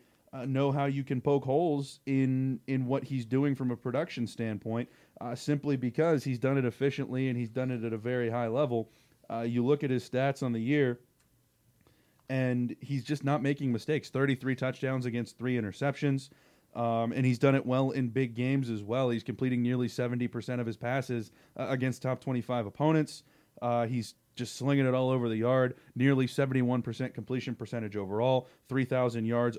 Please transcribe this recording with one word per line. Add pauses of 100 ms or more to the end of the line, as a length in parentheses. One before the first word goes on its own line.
(320)
uh,
know
how
you
can
poke
holes
in,
in
what
he's
doing
from
a
production
standpoint, (320)
uh,
simply
because
he's
done
it
efficiently
and
he's
done
it
at
a
very
high
level. (400)
Uh,
you
look
at
his
stats
on
the
year, (1300)
and
he's
just
not
making
mistakes.
Thirty-three
touchdowns
against
three
interceptions, (440)
um,
and
he's
done
it
well
in
big
games
as
well.
He's
completing
nearly
seventy
percent
of
his
passes, (240)
uh,
against
top
twenty-five
opponents. (360)
Uh,
he's (220)
just
slinging
it
all
over
the
yard, (220)
nearly
seventy-one
percent
completion
percentage
overall, (200)
three
thousand
yards